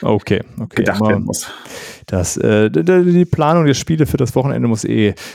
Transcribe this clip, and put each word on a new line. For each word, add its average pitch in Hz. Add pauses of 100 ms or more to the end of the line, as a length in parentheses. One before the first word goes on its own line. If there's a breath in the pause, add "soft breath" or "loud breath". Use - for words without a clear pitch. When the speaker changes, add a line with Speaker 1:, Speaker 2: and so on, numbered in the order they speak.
Speaker 1:
Okay, 104 (160)
okay. -
Speaker 2:
gedacht 98
Speaker 1:
Aber 107
Speaker 2:
werden 95
muss. - (560 loud breath)
Speaker 1:
das, -
äh, 107
d-, 160
d-, 180
die 175
Planung 160
der 139
Spiele 156
für -
das -
Wochenende 123
muss 113
eh, 110 (200 loud breath)